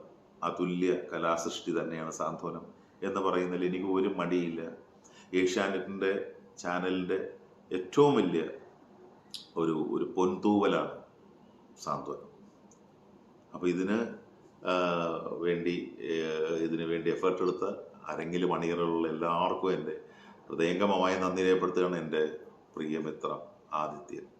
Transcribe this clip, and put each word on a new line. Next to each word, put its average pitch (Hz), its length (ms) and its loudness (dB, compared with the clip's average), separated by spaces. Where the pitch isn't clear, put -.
അതുല്യ 90 420 2
കലാസൃഷ്ടി 82 680 -2
തന്നെയാണ് 80 400 -4
സാന്ത്വനം 82 460 -6
എന്ന് 95 200 -2
പറയുന്നതിൽ 90 420 0
എനിക്ക് 92 200 -2
ഒരു 98 200 2
മടിയില്ല. 87 420 0
ഏഷ്യാനെറ്റിൻ്റെ 98 680 0
ചാനലിൻ്റെ 90 560 0
ഏറ്റവും 143 420 6
വലിയ 87 240 2
ഒരു, 82 160 2
ഒരു 80 100 0
പൊൻതൂവലാണ് 92 760 4
സാന്ത്വനം. 71 440 -6
അപ്പൊ 82 200 -4
ഇതിന്, 98 240 0
ആ, 92 40 2
വേണ്ടി, 87 280 2
ഏ, 82 40 0
ഇതിനു 82 260 -2
വേണ്ടി 82 220 0
എഫേർട്ട് 92 320 0
എടുത്ത - 180 0
ആരെങ്കിലും 85 460 0
അണിയറയിലുള്ള 82 580 0
എല്ലാവർക്കും 90 640 2
എൻ്റെ 78 180 -6
ഹൃദയംഗമമായ 92 640 2
നന്ദി 92 240 2
രേഖപ്പെടുത്തുകയാണ്. 90 560 4
എൻ്റെ 78 180 0
പ്രിയമിത്രം 78 640 -4
ആദിത്യൻ 73 440 -8